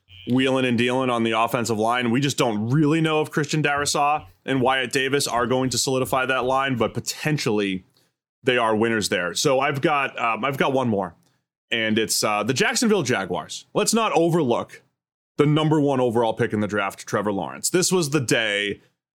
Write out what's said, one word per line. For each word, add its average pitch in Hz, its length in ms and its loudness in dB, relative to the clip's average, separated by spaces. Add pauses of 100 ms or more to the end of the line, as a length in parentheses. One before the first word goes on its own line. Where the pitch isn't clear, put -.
(300)
wheeling 131 340 0
and 123 140 0
dealing 123 320 0
on 117 140 0
the 113 80 0
offensive 113 460 0
line. 120 340 0
We 131 80 2
just 139 180 -2
don't 113 320 0
really 156 300 2
know 156 200 0
if 147 120 -4
Christian 156 300 -2
Darrisaw 143 640 0 (200)
and 135 160 0
Wyatt 127 320 0
Davis 135 340 0
are 120 200 -2
going 127 240 0
to 117 80 -4
solidify 131 480 -2
that 127 180 -2
line, 131 320 0
but 110 180 0
potentially 107 920 -4 (600)
they 123 120 2
are 113 200 2
winners 110 320 0
there. 87 260 -2
So 135 240 0
I've 139 220 -2
got, 143 400 0
um, 113 240 -2
I've 135 120 -2
got 147 160 0
one 131 160 0
more, 98 280 -2 (560)
and 110 260 0
it's, 110 240 -2
uh, 104 220 0
the 123 100 -2
Jacksonville 220 480 0
Jaguars. 95 720 -6
Let's - 180 0
not 220 200 0
overlook 156 680 4 (540)
the 147 100 6
number 156 340 4
one 139 200 2
overall 117 340 2
pick 113 180 0
in 107 80 0
the 104 80 0
draft, 98 380 -4
Trevor 104 260 0
Lawrence. 73 380 -6
This 180 200 2
was 175 200 2
the 156 100 0
day 104 600 0 (360)